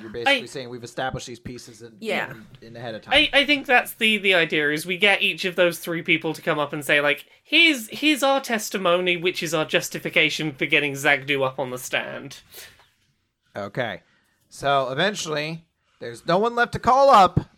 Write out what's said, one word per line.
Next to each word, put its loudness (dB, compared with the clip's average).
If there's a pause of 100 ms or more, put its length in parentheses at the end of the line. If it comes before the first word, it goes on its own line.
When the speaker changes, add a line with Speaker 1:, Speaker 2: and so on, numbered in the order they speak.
Speaker 1:
You're -16
basically 0
Speaker 2:
I -12
Speaker 1:
saying -12
we've -14
established -6
these -16
pieces -16
in, -20
Speaker 3:
Yeah. -4 (300)
Speaker 1:
in, -20
in -18
ahead -10
of -12
time. -4
Speaker 2:
I, 4
I 4
think 0
that's 2
the, 2
the 2
idea, 2
is -4
we -4
get 2
each -2
of -6
those 2
three -6
people 0
to -16
come -2
up -4
and -8
say, 4
like, 0 (160)
"Here's, 2
here's -2
our 2
testimony, -2
which -4
is -6
our 0
justification -2
for -6
getting 0
Zagdu 0
up -4
on -4
the -8
stand." -8 (1120)
Speaker 1:
Okay. -8 (460)
So -2
eventually, -4 (340)
there's -14
no 2
one 0
left 0
to -6
call 6
up 8 (180)